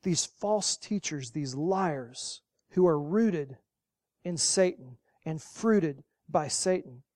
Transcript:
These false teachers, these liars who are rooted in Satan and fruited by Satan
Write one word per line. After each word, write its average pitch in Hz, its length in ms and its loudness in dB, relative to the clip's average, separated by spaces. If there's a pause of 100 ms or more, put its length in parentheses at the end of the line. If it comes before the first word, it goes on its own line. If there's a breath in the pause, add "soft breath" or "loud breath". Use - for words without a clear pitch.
These 175 220 0
false - 500 -2
teachers, 147 540 -6
these 139 240 -6
liars 151 840 -4 (300)
who 180 180 6
are 156 100 4
rooted 156 580 0 (680)
in 175 120 -4
Satan 156 600 0 (280)
and 160 160 -6
fruited 165 600 0 (260)
by 156 200 0
Satan 135 560 -2 (120)